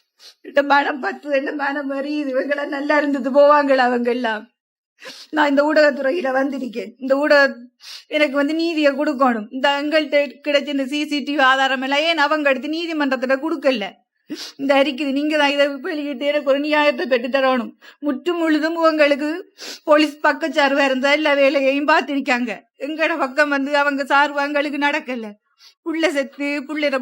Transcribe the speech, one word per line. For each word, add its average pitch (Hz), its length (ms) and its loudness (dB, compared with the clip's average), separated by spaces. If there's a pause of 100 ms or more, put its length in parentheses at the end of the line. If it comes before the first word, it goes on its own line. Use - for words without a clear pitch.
(440)
இந்த 285 200 0
மனம் 285 380 0
பத்து, 294 340 -6
இந்த 277 200 -2
மனம் 277 340 -4
அறியுது. 285 400 -4
இவங்கள 285 380 -2
நல்லா 294 300 -2
இருந்தது 277 340 -2
போவாங்களா 285 560 6
அவங்க 240 220 0
எல்லாம்? 226 360 -4 (880)
நான் 294 160 2
இந்த 277 160 4
ஊடகத்துறையில 285 600 2 (120)
வந்திருக்கேன். 240 500 -4 (120)
இந்த 269 200 2
ஊடக-, 277 340 4 (600)
எனக்கு 294 240 0
வந்து 285 200 0
நீதியை 311 380 2
கொடுக்கணும். 247 580 0
இந்த 277 120 0 (120)
எங்கள்கிட்ட 294 380 0 (300)
கிடைச்ச 285 280 0
இந்த 269 160 -2
சி 294 80 -2 (120)
சி 294 60 -2 (100)
டி 285 100 -2
வி 269 140 4
ஆதாரம் 269 340 0
எல்லாம் 285 240 0
ஏன் 311 160 2
அவங்க 302 260 2
எடுத்து 294 240 -4
நீதிமன்றத்துல 269 600 -2 (100)
கொடுக்கல? 269 400 -2 (760)
இந்த 277 180 0
அறிக்கை 277 400 0
நீங்க 302 220 -2
தான் 285 140 2
இதை 285 120 2 (180)
வெளியிட்டு 294 460 -6
எனக்கு 285 220 0
ஒரு 277 120 2
நியாயத்தை 294 480 0
பெற்று 247 240 0
தரணும். 262 340 0 (360)
முற்று 285 340 -2
முழுதும் 320 360 0 (120)
உங்களுக்கு 294 400 2 (600)
போலீஸ் 302 280 4 (100)
பக்கச்சார்பா 285 600 0
இருந்தா 262 300 0
எல்லா 302 140 2 (100)
வேலையையும் 277 500 2
பார்த்திருக்காங்க. 269 580 0 (360)
எங்கட 311 260 -2 (100)
பக்கம் 285 340 0
வந்து 277 140 -2 (120)
அவங்க 285 280 -2
சார்பா 285 380 2
எங்களுக்கு 285 380 -2
நடக்கல. 262 420 -4 (560)
புள்ள 320 320 -2
செத்து, 277 320 -4 (180)
புள்ளையோட 294 360 -4